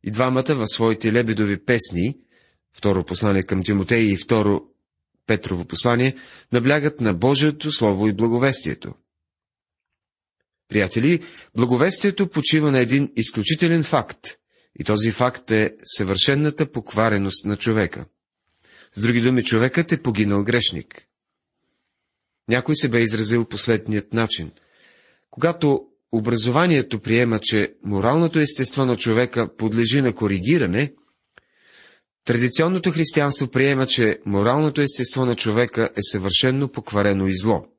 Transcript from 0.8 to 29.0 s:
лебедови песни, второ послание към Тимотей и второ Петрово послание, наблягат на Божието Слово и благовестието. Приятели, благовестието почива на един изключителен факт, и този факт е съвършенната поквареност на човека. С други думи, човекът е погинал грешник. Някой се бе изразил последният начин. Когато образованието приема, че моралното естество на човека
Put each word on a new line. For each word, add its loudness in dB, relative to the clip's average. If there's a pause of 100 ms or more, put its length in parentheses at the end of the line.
лебедови 0
песни, 0 (560)
второ 0
послание 0
към -2
Тимотей 2
и 2
второ 0 (640)
Петрово -4
послание, 0 (360)
наблягат 0
на 0
Божието 0
Слово 0
и 0
благовестието. -2 (1700)
Приятели, 0 (320)
благовестието 2
почива 0
на 4
един 0
изключителен 0
факт, -4 (520)
и -8
този 0
факт -2
е 2
съвършенната 0
поквареност -2
на -2
човека. -2 (880)
С -8
други 2
думи, 2
човекът 0
е -2
погинал 0
грешник. -4 (1400)
Някой 0
се -2
бе 2
изразил 0
последният -4
начин. -2 (800)
Когато -2 (240)
образованието 0
приема, 0
че -2
моралното 0
естество -2
на 0
човека 0